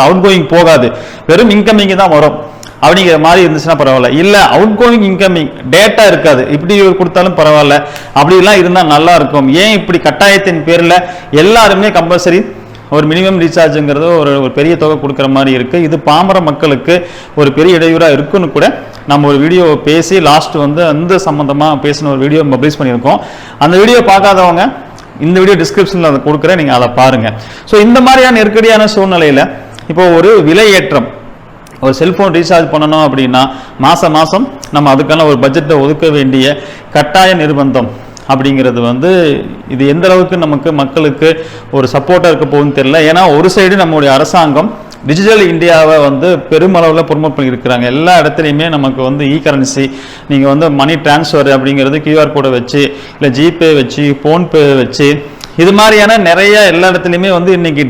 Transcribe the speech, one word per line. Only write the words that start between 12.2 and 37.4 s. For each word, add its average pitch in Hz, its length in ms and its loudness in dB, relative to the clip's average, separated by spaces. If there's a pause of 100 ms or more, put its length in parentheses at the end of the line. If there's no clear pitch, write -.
ஒரு 151 160 0
மினிமம் 185 320 0
ரீசார்ஜுங்கிறது 151 640 0 (140)
ஒரு, 143 100 0 (140)
ஒரு 127 120 -4
பெரிய 160 240 0
தொகை 156 220 0
கொடுக்குற 139 320 -4
மாதிரி 135 220 0
இருக்கு? 127 200 -4 (100)
இது 156 100 -2 (120)
பாமர 190 300 2 (100)
மக்களுக்கு 143 460 -2 (460)
ஒரு 143 160 2
பெரிய 170 220 2
இடையூறா 165 360 2
இருக்குன்னு 147 400 -2
கூட 156 100 0 (460)
நம்ம 143 200 2
ஒரு 139 140 2
வீடியோ 175 220 2 (200)
பேசி 165 300 0 (120)
லாஸ்ட் 160 360 0
வந்து 151 180 -2 (100)
அந்த 175 340 0
சம்பந்தமா 147 420 -2 (160)
பேசின 147 300 -4
ஒரு 131 100 -4
வீடியோ 151 180 0 (120)
பப்ளிஷ் 147 260 -2
பண்ணியிருக்கோம். 127 400 -2 (440)
அந்த 170 180 2
வீடியோ 240 180 4 (100)
பார்க்காதவங்க 190 540 2 (600)
இந்த 180 160 2
வீடியோ 190 180 2
டிஸ்கிரிப்ஷன்ல 170 520 -2
அதை 139 60 0 (100)
கொடுக்குறேன், 151 340 0
நீங்க 139 160 -2
அதை 123 100 2 (140)
பாருங்க. 127 260 2 (420)
So 226 140 2
இந்த 240 220 4
மாதிரியான 254 340 4
நெருக்கடியான 214 560 2
சூழ்நிலையில 170 460 0 (500)
இப்போ 165 120 0 (120)
ஒரு 175 160 4 (160)
விலை 196 180 4 (120)
ஏற்றம், 143 300 -2 (760)
ஒரு 131 140 0
செல்போன் 185 400 0
ரீசார்ஜ் 165 340 0
பண்ணணும் 151 320 0
அப்படின்னா 131 380 0 (420)
மாசம் 165 320 0
மாசம் 185 280 0 (300)
நம்ம 143 200 2
அதுக்கான 151 340 0
ஒரு 143 140 2
பட்ஜெட்டை 147 400 0
ஒதுக்க 151 220 -2 (120)
வேண்டிய 131 280 0 (500)
கட்டாய 185 340 2 (140)